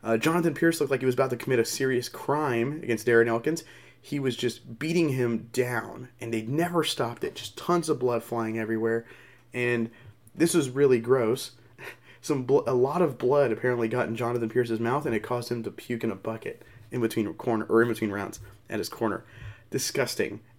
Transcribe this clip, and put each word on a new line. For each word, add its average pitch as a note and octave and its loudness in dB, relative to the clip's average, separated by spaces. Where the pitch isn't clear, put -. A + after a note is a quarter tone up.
Uh, A2+ 2
Jonathan E3 2
Pierce E3 2
looked C3+ 0
like C3 0
he C3 0
was B2+ 4
about C3 2
to B2 -4
commit B2+ 0
a A2+ 4
serious B2+ 0
crime C#3+ 0
against A2+ -2
Darren A#2 8
Elkins. A#2+ 0
He D3 -6
was C3 0
just A#2+ -6
beating D#3+ 2
him A#2+ 0
down, B2 -4
and A#2 -6
they A2 -2
never D#3+ 0
stopped A#2 -4
it. - -6
Just - -14
tons E3+ 0
of D3 0
blood A#2+ 0
flying A2+ -4
everywhere. A2+ -2
And A#2+ 0
this - 2
was C#3+ 2
really C3 4
gross. A#2+ 0
<laughs> - -20
Some C3+ 0
bl-, C3+ 4
a C3+ 2
lot C#3 4
of C3+ 0
blood C3 4
apparently A#2+ 0
got A#2+ 0
in A2+ -4
Jonathan A#2+ -2
Pierce's A2+ 0
mouth, C3+ 0
and A#2+ 0
it G#2+ 0
caused A#2+ -4
him A#2+ -4
to G#2+ -6
puke - -6
in A2+ 0
a F#2+ -6
bucket - -8
in B2+ -4
between A2 0
corner, A2 -2
or A2+ 6
in A#2+ 4
between A2 -2
rounds G2 -8
at G#2+ -6
his F#2 -4
corner. - -4
Disgusting. A#2+ -4